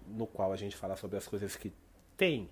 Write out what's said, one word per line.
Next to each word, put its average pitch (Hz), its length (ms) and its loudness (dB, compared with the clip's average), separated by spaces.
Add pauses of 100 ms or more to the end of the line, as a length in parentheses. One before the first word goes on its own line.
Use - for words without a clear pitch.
no 110 220 -2
qual 98 240 2
a 92 40 2
gente 101 200 -4
fala 95 200 -2
sobre 98 200 -4
as 95 100 -2
coisas 101 300 -2
que - 160 -6 (440)
tem 139 360 4